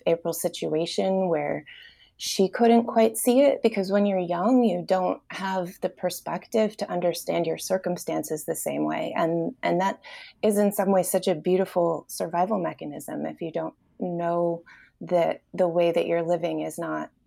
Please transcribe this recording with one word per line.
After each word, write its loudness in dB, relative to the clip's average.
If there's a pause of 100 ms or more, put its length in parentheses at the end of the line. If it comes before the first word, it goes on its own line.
April's 0
situation, -2
where -2 (560)
she 0
couldn't 6
quite 2
see 4
it, 4
because 0
when 4
you're 0
young, 2
you 2
don't 0
have -4
the -4
perspective -2
to -6
understand -2
your -2
circumstances -4
the -6
same -4
way. -4
And, 0
and 2
that -2 (420)
is 2
in 4
some 2
ways 4
such 0
a 2
beautiful 0
survival -2
mechanism. -6
If -10
you -8
don't -6 (280)
know -2 (360)
that 0 (100)
the 2
way 2
that 0
you're 0
living -2
is -6
not -6 (180)